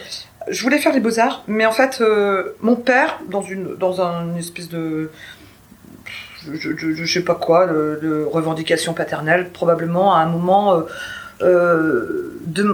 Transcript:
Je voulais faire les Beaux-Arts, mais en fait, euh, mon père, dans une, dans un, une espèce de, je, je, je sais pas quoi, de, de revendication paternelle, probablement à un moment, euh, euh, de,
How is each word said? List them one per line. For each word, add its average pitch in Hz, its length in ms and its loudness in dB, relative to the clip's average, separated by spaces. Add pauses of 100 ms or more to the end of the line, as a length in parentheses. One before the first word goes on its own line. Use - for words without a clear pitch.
(500)
Je - 140 -4
voulais 269 160 4
faire 294 140 2
les 262 80 2
Beaux-Arts, 226 460 0
mais 220 180 0
en 220 80 2
fait, 262 260 2
euh, 202 600 2
mon 233 160 4
père, 262 420 0 (100)
dans 196 120 -4
une, 185 340 -8
dans 185 240 -2
un, 175 300 -2
une 170 80 -4
espèce 170 320 -12
de, 160 400 -6 (1400)
je, 156 240 -6
je, 160 160 -2
je 165 120 -6
sais 170 180 0
pas 175 120 2
quoi, 170 320 4
de, 151 340 0
de 151 220 -2
revendication 160 680 -2
paternelle, 165 580 -2
probablement 170 640 2
à 160 40 6
un 160 80 4
moment, 180 480 4
euh, 160 60 2 (600)
euh, 160 1040 2
de, 165 180 -2 (100)